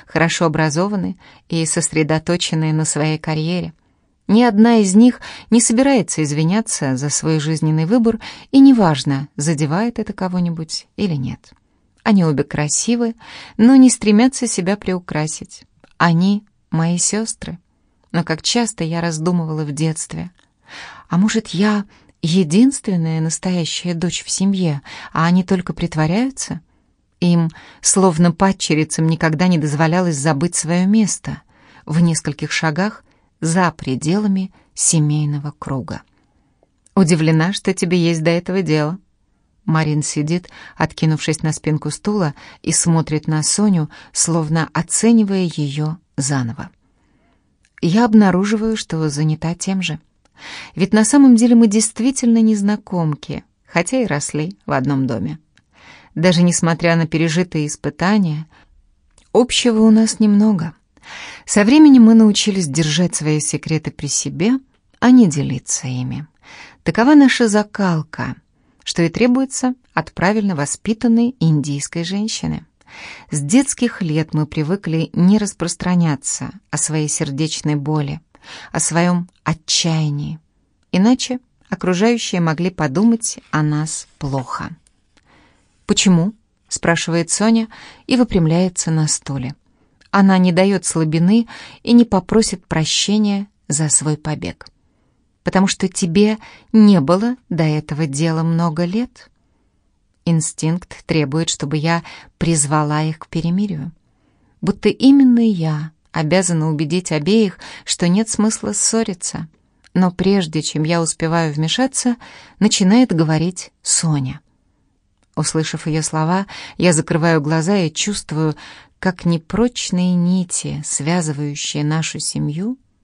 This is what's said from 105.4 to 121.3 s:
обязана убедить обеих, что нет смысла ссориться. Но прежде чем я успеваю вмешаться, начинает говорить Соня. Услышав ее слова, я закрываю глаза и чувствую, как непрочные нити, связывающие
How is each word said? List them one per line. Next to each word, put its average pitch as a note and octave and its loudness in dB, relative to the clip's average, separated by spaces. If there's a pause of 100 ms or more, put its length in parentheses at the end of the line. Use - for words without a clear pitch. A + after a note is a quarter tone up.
обязана E3 0
убедить D#3+ -4
обеих, F3+ 0 (260)
что - -2
нет G#3 0
смысла G#3+ -2
ссориться. G3 -4 (480)
Но F3+ 2
прежде F3+ 0
чем D#3 -4
я E3+ 0
успеваю D#3+ -2
вмешаться, A#3+ -2 (420)
начинает G#3+ 4
говорить D#3+ -2 (100)
Соня. C#3+ -2 (920)
Услышав D#3 -4
ее D#3 -2
слова, E3+ -2 (320)
я F3 2
закрываю D#3+ 0
глаза D#3+ -2
и D#3+ -2
чувствую, D#3 -4 (440)
как F3+ -4
непрочные F3+ -2
нити, F3 -2
связывающие D3 -4